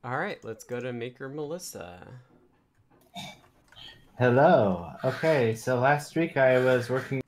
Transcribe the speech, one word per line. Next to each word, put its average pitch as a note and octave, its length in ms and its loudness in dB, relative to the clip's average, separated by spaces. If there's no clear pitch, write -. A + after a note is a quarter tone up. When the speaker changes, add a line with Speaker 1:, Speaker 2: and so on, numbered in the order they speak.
Speaker 1:
All B2 120 -6
right, F3 280 -6
let's A2 180 -12
go B2 160 -8
to B2 140 -6
Maker B2 360 -10
Melissa. C#3+ 760 -12
Speaker 2:
Hello. B2 720 4
Okay, C3 500 2
so B2 240 -2
last C#3+ 380 0
week D#3+ 200 -2
I C3 220 6
was B2+ 300 2
working C3 400 -4